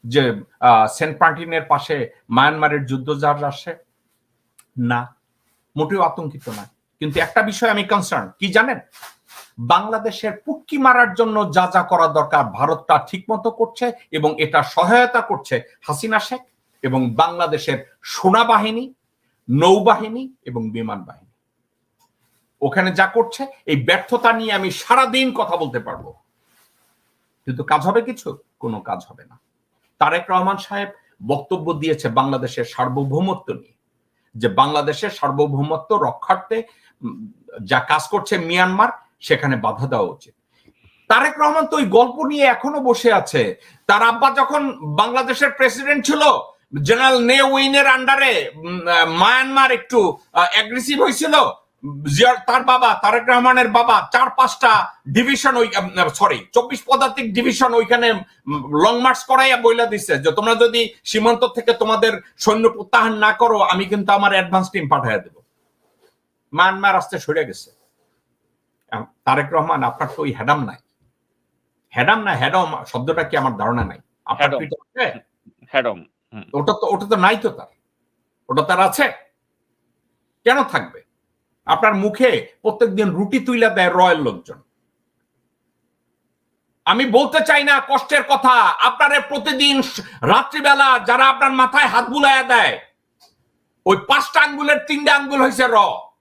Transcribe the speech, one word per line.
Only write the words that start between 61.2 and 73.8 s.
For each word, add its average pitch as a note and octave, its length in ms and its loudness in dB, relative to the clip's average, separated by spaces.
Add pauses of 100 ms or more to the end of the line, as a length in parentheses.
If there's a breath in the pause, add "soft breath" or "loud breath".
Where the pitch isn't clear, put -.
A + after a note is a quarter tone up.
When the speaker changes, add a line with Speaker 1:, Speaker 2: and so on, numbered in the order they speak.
Speaker 1:
থেকে A#3 280 -2
তোমাদের A3 480 0 (160 soft breath)
সৈন্য A3 320 2
প্রত্যাহার A3+ 420 0
না G#3+ 220 2
করো, A3+ 260 2
আমি F#3+ 260 0
কিন্তু G3+ 260 -2
আমার G3+ 200 2
অ্যাডভান্স F#3+ 380 0
টিম D#3 200 -6
পাঠাইয়া B2 280 0
দেব।" - 240 -12 (1120)
মায়ানমার F#3+ 420 2
আসতে F3 240 -4
সরে D3+ 260 -2
গেছে। - 260 -18 (1200)
আম, A2+ 140 -10 (180)
তারেক C#3 280 0
রহমান, D#3 320 -2
আপনার C3 320 -4
তো - 60 -8
ওই C#3+ 120 -4
হ্যাডাম C3+ 300 -2
নাই। - 140 -10 (1120)
হ্যাডাম G3 320 0
না, G3 140 -2
হ্যাডম C#3 520 -2
শব্দটা C3 360 -4
কি - 140 -4
আমার C3 200 -2
ধারণা A2 280 -2